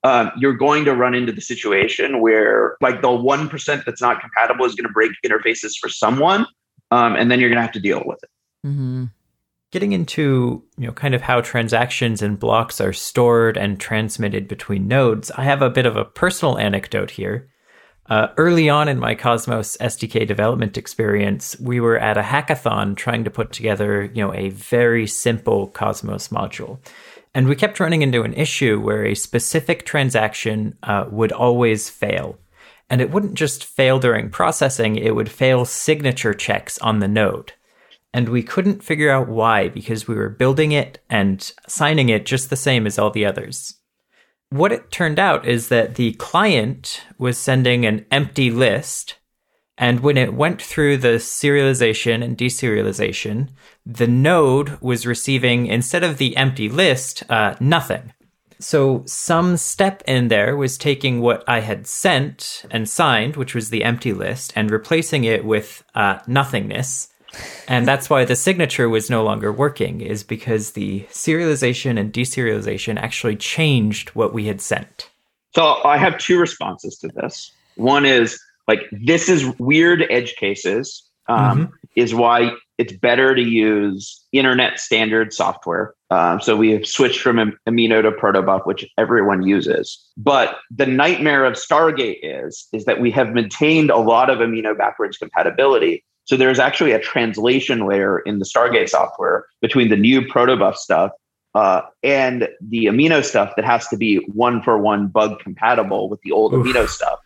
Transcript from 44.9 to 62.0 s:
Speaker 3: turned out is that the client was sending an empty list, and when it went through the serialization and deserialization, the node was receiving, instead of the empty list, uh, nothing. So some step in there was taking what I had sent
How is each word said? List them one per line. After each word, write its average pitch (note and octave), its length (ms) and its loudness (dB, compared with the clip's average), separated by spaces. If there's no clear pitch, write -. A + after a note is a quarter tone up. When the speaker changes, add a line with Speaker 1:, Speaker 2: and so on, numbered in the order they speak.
Speaker 3:
turned D#3 260 -2
out F3+ 300 2
is A#2+ 220 -2
that A2+ 260 2
the A#2 180 0
client C#3 880 -2
was B2 220 -2
sending B2 480 2
an G#2+ 240 -2
empty C3+ 400 0
list, A#2 640 -2
and A#2+ 220 2
when C#3+ 140 2
it B2 200 0
went D#3 260 -2
through C#3+ 360 0
the A#2+ 180 2
serialization B2 1080 0
and A#2+ 140 -6
deserialization, A2 1120 -4
the A#2 220 -4
node C#3 760 2
was B2 280 -4
receiving, B2 580 0
instead B2 380 -2
of D#3 160 -2
the C3 180 0
empty C3 320 0
list, C#3+ 600 0
uh, G#2+ 280 0
nothing. C3+ 540 -2
So C3+ 480 0
some F3 500 0
step - 480 -2
in B2+ 220 0
there A2+ 280 2
was C3+ 220 -2
taking C3+ 420 -2
what A#2 280 0
I A#2 140 2
had G#2+ 260 -8
sent - 840 -2